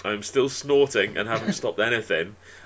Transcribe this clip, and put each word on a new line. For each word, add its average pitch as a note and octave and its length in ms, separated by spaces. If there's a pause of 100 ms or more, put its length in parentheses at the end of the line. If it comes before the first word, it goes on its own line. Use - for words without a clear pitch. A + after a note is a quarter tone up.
I G2+ 60
am G#2 100
still C3+ 280
snorting C3+ 680
and G#2+ 100
haven't A2 260
stopped - 260
anything. G#2 560 (300)